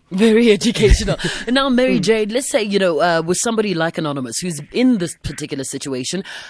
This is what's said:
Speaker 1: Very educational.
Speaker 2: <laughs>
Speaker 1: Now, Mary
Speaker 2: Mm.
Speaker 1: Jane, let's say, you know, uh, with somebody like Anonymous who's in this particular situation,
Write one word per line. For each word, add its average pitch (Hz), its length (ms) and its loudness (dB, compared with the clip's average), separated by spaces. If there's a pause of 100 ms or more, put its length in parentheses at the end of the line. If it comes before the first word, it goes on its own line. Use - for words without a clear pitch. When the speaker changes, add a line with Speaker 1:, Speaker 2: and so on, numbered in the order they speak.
(120)
Speaker 1:
Very 220 400 4
educational. 202 680 4 (160)
Speaker 2:
<laughs> - 140 -10
Speaker 1:
Now, 269 220 0
Mary 247 300 2
Speaker 2:
Mm. 185 40 -2
Speaker 1:
Jane, 214 260 2
let's 240 200 -4
say, 247 120 2
you 202 180 0
know, 175 200 2
uh, 165 260 2
with 180 120 0
somebody 214 360 -2
like 165 240 -2
Anonymous 139 420 -6
who's 170 200 -8 (120)
in 247 260 2
this 170 260 -6
particular 143 400 -8
situation, 131 600 -6 (260)